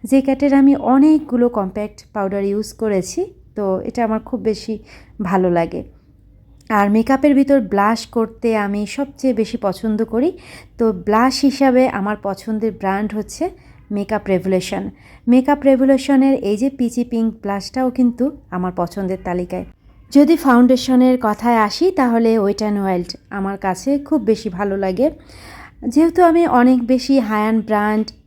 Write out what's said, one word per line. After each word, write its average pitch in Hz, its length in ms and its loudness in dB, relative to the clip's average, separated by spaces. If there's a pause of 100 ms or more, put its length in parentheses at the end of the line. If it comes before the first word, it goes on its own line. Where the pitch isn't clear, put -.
জে 269 160 2
ক্যাটের 269 340 0
আমি 277 180 6 (120)
অনেকগুলো 269 640 4
কম্প্যাক্ট 208 500 -6 (140)
পাউডার 196 320 -4
ইউজ 202 280 -4
করেছি, 202 480 -4 (340)
তো 208 100 -4 (160)
এটা - 240 -6
আমার 220 160 -2
খুব 220 200 -8
বেশি 220 340 -4 (480)
ভালো 185 280 0
লাগে। 170 300 -2 (880)
আর 202 200 2
মেকআপের 269 440 2
ভিতর 277 260 4
ব্লাশ 202 460 0
করতে 226 500 -4
আমি 202 300 -2
সবচেয়ে 269 480 -4
বেশি 220 280 -4
পছন্দ 208 420 -4
করি। 240 260 -2 (460)
তো 233 160 0
ব্লাশ 214 480 2
হিসাবে 262 480 2
আমার 208 340 -4
পছন্দের 226 500 -4
ব্র্যান্ড 196 420 -4
হচ্ছে 214 300 -8 (460)
মেকআপ 202 380 -6
রেভলিউশন। 190 540 -2 (460)
মেকআপ 262 340 2
রেভলিউশনের 269 800 4
এই 202 140 -2
যে 247 140 -2
পিচি 240 340 -4
পিঙ্ক 226 260 -2 (100)
ব্লাশটাও 202 500 -4
কিন্তু 247 340 0 (260)
আমার 180 220 -4
পছন্দের 185 520 -6
তালিকায়। 180 420 -6 (460)
যদি 294 240 6
ফাউন্ডেশনের 254 840 4
কথায় 226 360 0
আসি, 214 320 0
তাহলে 233 480 2
Wet 202 240 -2
n 208 160 -2
Wild 185 320 -2 (200)
আমার 196 280 -6
কাছে 190 320 -4 (140)
খুব 302 180 0
বেশি 214 260 0
ভালো 196 280 -4
লাগে। 196 300 -2 (800)
যেহেতু 320 380 2
আমি 339 220 4
অনেক 254 400 4
বেশি 254 320 0
হাই 214 280 -2
এন্ড 220 200 0
ব্র্যান্ড 214 400 0 (200)